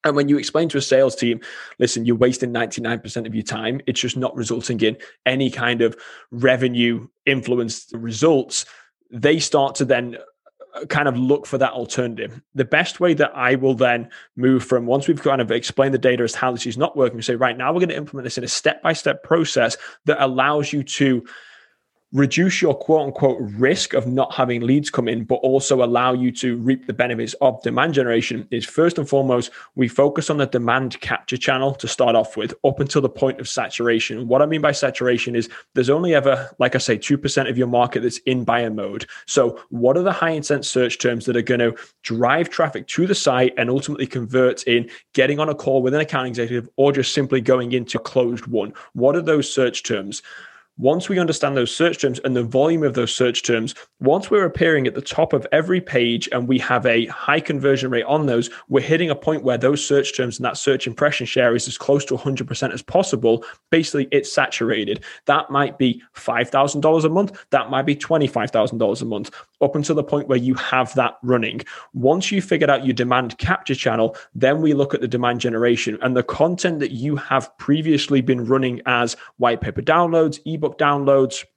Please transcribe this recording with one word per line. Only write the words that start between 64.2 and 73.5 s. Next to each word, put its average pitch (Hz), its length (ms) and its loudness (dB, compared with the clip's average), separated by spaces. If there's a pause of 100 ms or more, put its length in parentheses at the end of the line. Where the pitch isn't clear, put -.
saturated. 110 640 -2 (280)
That 147 240 2
might 143 260 0
be 120 240 0 (120)
five 120 360 -2
thousand 143 320 2
dollars 160 240 4
a 156 40 4
month. 196 420 0
That 131 180 0
might 135 160 -2
be 143 100 0
twenty-five 143 540 -2
thousand 113 300 0
dollars 117 240 0
a - 20 -6
month, 107 240 -6 (320)
up 143 140 0
until 151 180 -2
the 147 100 0
point 147 240 -2
where 131 120 2
you 127 160 0
have 127 400 -2
that 123 260 0
running. 117 400 -2 (320)
Once 147 380 0
you've 196 140 -2
figured 151 260 2
out 131 120 2
your 127 120 0
demand 123 420 0
capture 165 380 -2